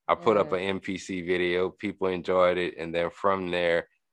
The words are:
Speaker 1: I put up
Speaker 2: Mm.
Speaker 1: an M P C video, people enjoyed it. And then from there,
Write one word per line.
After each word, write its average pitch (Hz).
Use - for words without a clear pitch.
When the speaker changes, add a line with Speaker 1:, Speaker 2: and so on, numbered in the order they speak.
Speaker 1:
I 85
put 104
up 98
Speaker 2:
Mm. -
Speaker 1:
an 92
M 95
P 95
C 92
video, 90
people 95
enjoyed 90
it. 87
And 82
then 85
from 95
there, 85